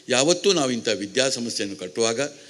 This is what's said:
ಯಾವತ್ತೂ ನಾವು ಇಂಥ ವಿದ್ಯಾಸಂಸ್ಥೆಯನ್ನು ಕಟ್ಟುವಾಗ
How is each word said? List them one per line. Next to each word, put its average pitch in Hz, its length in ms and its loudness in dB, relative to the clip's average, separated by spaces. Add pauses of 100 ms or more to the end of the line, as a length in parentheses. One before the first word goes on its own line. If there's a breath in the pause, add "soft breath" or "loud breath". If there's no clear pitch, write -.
ಯಾವತ್ತೂ 160 440 4
ನಾವು 139 180 0
ಇಂಥ 117 160 -4
ವಿದ್ಯಾಸಂಸ್ಥೆಯನ್ನು 110 920 -2
ಕಟ್ಟುವಾಗ 113 440 -2 (280 loud breath)